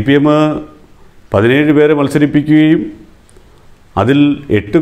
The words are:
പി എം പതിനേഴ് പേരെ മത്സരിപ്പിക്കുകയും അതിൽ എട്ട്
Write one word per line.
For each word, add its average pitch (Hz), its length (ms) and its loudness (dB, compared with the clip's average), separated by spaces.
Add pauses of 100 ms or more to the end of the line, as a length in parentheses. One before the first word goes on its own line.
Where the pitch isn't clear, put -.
പി 139 120 2
എം 143 80 0 (1080)
പതിനേഴ് 135 420 0
പേരെ 151 220 2
മത്സരിപ്പിക്കുകയും 151 840 0 (1200)
അതിൽ 131 180 2 (400)
എട്ട് 127 240 -4